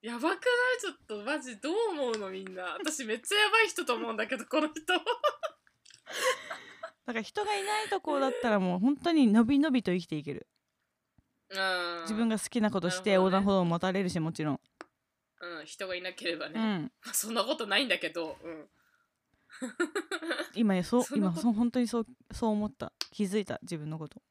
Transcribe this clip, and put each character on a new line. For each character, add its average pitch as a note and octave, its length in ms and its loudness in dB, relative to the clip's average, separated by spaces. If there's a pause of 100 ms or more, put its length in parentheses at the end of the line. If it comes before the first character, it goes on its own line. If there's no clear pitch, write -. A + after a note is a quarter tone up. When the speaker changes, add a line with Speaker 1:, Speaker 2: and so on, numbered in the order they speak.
Speaker 1:
や A#3 140 -8
ば A#3 40 -8
く A3+ 40 -6
な F4 120 2
い？ F4+ 40 -12 (420)
ち G#4+ 60 -6
ょ F4 40 -6
っ - 60 -14 (100)
と G#3 160 -8
マ C#4+ 160 -2
ジ B3 220 -12
ど C#4+ 100 -2
う F4+ 40 0 (160)
思 C#4+ 200 -2
う A3+ 60 -2
の？ G3 120 -6
み F#3+ 140 -10
ん F#3+ 100 -12
な。 F#3 240 -8
私 D4+ 280 -6
め G#3+ 80 -4
っ A3+ 80 -6
ち - 120 -4
ゃ G#4 40 4
や G#4 140 4
ば A4+ 100 6
い G#4+ 80 4
人 - 160 -4
と B3 100 0
思 A3+ 140 -4
う A3+ 40 -4
ん A3 40 -6
だ G#3+ 100 -2
け B3+ 80 -4
ど、 G#3+ 100 -8
こ - 140 2
の D4+ 80 0
人。 D#4 160 -10
<laughs> F4+ 160 2 (2000)
Speaker 2:
だ B3 80 -6
か A3+ 40 -2
ら A3+ 60 -4
人 G#4 200 -4
が G#4 120 0
い G4+ 80 -2
な G#4 200 -2
い G#4 60 -8
と F#4+ 120 -2
こ D4 180 0
だ C4+ 80 2
っ C4+ 120 0
た B3 120 0
ら G#3 80 4
も F3+ 180 2
う - 20 -2
本 C4 180 4
当 E4+ 140 0
に D4 160 6
の A3 160 8
び C4+ 140 4
の D4+ 140 4
び B3 100 2
と F#3+ 100 0
生 F3+ 80 2
き F3 80 -12
て - 80 -6
い D3+ 80 -6
け D#3 100 -8
る。 - 140 -12 (1000)
Speaker 1:
う F#3+ 60 -10
ん。 F3+ 480 -2
Speaker 2:
自 F3+ 100 -4
分 A3+ 160 2
が A3 80 0
好 - 120 -6
き A#3+ 120 0
な G#3+ 80 4
こ G3 120 0
と F3 100 0
し F#3 100 0
て、 G#3 100 6
Speaker 1:
な G3 60 8
る F#3 60 8
ほ F#3+ 80 6
ど F#3+ 80 6
ね。 G3 40 2
Speaker 2:
横 - 0 -
断 - 0 -
歩 G3+ 100 6
道 F#3+ 120 6
も E3+ 140 2
渡 F#3 120 0
れ G3 120 2
る F3+ 60 0
し、 F3 100 -2
も D#3+ 120 0
ち D#3+ 120 -4
ろ D3+ 100 2
ん。 - 80 -6 (800)
Speaker 1:
う F3 220 -10
ん、 - 20 -16
人 F#3+ 220 -10
が F#3 80 -4
い F3+ 60 -6
な F#3 120 -8
け - 120 -10
れ E3+ 120 -2
ば D#3 120 -6
ね。 D#3+ 100 -6
Speaker 2:
う A3+ 40 2
ん。 G3 280 0 (120)
Speaker 1:
ま A#3 80 -14
あ、 - 20 -14
そ G#3+ 180 -2
ん - 20 -6
な A#3 100 0
こ B3 120 0
と A#3+ 100 -6
な G#3 140 2
い C#4 60 2
ん A#3+ 40 -8
だ F3+ 80 2
け F3 120 -4
ど、 D#3+ 340 -8
う E3+ 60 -10
ん。 D#3+ 200 -14 (800)
<laughs> E4 1040 -6
Speaker 2:
今、 F#3+ 300 2
そ A#3+ 160 2
う、 B3 40 0
Speaker 1:
そ - 120 -4
ん G#3+ 60 2
な F#3+ 80 2
こ F3 60 -2
と D#4+ 60 -4
Speaker 2:
今、 - 0 -
そ A#3 80 2
う、 A#3 40 2
本 A#3 180 2
当 B3+ 80 -2
に A#3+ 80 2
そ A#3 140 -2
う、 A3 40 -2 (260)
そ - 160 -2
う A3 40 2
思 G#3 160 0
っ - 40 -6
た。 - 220 -10 (180)
気 - 120 -2
づ G3 160 0
い F#3+ 60 -6
た、 - 180 -8
自 E3+ 140 -8
分 D3+ 120 -8
の D#3 80 -6
こ D#3 100 -10
と。 - 240 -20